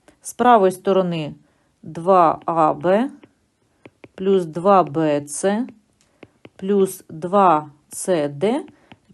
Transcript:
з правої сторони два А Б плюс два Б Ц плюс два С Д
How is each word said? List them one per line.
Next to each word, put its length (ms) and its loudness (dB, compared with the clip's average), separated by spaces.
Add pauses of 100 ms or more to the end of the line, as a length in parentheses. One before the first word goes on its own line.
(240)
з 100 -16
правої 400 4
сторони 600 -2 (480)
два 600 0
А 300 0
Б 360 0 (1040)
плюс 300 0
два 380 2
Б 380 -2
Ц 460 -4 (920)
плюс 520 -2
два 640 0 (180)
С 400 -4
Д 360 -4 (500)